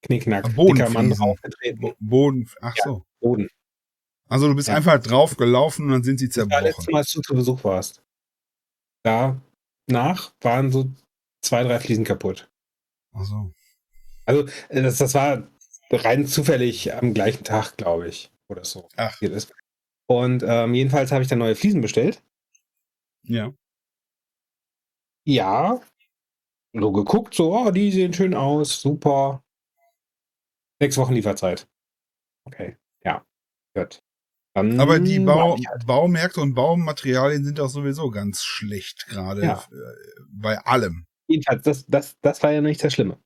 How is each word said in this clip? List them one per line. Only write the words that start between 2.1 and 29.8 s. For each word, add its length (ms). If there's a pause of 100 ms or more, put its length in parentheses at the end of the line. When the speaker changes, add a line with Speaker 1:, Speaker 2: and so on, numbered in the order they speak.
Speaker 2:
ach 160
Speaker 1:
Ja, 80
Speaker 2:
so. 220 (140)
Speaker 1:
Boden. 280 (800)
Speaker 2:
Also 200
du 60
bist 140
Speaker 1:
Ja. 80
Speaker 2:
einfach 240
drauf 360
gelaufen 500
und 60
dann 120
sind 160
sie 80
Speaker 1:
Das 220
war 100
Speaker 2:
zerbrochen. 40
Speaker 1:
letztes 240
Mal, 100
als 140
du 80
zu 140
Besuch 300
warst. 380 (1040)
Danach 1400
waren 300
so 200 (520)
zwei, 220
drei 160
Fliesen 240
kaputt. 460 (640)
Speaker 2:
Ach 120
so. 280 (760)
Speaker 1:
Also, 200 (220)
äh, 140
das, 160
das 160
war 340 (420)
rein 360
zufällig 680
am 200
gleichen 300
Tag, 320
glaub 280
ich, 260 (180)
oder 160
so 320
Speaker 2:
Ach. 160
Speaker 1:
passiert 200
ist. 200 (560)
Und, 380
ähm, 280
jedenfalls 380
habe 100
ich 60
dann 100
neue 180
Fliesen 240
bestellt. 420 (1000)
Speaker 2:
Ja. 280 (1700)
Speaker 1:
Ja. 540 (960)
So 180
geguckt, 420
so, 220
„Oh, 140
die 220
sehen 220
schön 200
aus, 480
super.“ 600 (1400)